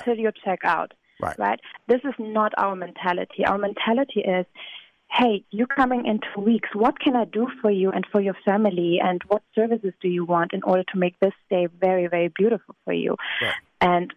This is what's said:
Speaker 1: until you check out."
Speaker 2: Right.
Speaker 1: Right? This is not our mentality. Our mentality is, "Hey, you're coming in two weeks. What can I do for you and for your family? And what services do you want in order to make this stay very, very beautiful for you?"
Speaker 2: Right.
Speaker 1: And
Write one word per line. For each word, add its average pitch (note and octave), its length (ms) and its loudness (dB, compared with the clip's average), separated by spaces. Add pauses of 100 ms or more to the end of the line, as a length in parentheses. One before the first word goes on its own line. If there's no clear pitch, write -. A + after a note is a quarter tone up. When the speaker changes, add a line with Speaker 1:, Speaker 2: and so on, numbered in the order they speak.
Speaker 1:
until A#3+ 160 0
you A3 80 0 (140)
check F#3+ 200 -2
out." E3 280 0 (280)
Speaker 2:
Right. - 180 -6
Speaker 1:
Right? G#3 220 -2 (260)
This B3 180 2
is C4+ 140 -6
not G#3+ 400 0
our G3 160 0
mentality. F3+ 720 -4
Our G3 100 2
mentality G#3+ 640 -2
is, F#3 260 0 (640)
"Hey, A3+ 400 2
you're A#3 180 -2
coming B3+ 380 0
in G#3+ 120 0 (160)
two G3+ 60 -6
weeks. G#3+ 340 2
What A#3 240 2
can C#4 160 2
I A#3 100 2
do G#3+ 220 -2 (160)
for G#3+ 80 4
you F#3+ 220 2
and G3 180 -4
for G#3 100 2
your G3 140 0 (100)
family? F#3 580 2
And F3+ 260 0
what G#3 140 0 (120)
services A3+ 460 0
do F#3 80 -2
you F3 160 0
want E3+ 280 0
in F#3+ 120 -4
order F#3 180 2 (100)
to F#3+ 60 -2
make F3+ 220 -2
this G3 120 4 (140)
stay F3+ 200 0
very, F3+ 420 0
very E3+ 280 0
beautiful G#3 380 0 (100)
for - 80 -4
you?" - 240 -2 (240)
Speaker 2:
Right. - 140 -4 (260)
Speaker 1:
And F3+ 360 2